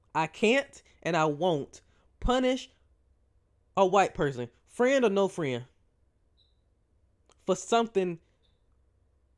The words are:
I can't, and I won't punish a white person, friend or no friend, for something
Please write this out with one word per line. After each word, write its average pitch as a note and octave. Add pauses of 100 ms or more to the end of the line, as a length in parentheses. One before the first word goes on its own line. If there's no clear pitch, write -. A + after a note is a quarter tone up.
(140)
I D#3+
can't, B3+ (200)
and E3+
I D#3+
won't D3+ (400)
punish B3+ (1040)
a G3
white F#3
person, C3+ (180)
friend B3+
or G#3
no G3
friend, B2+ (1800)
for F3+
something G3 (1200)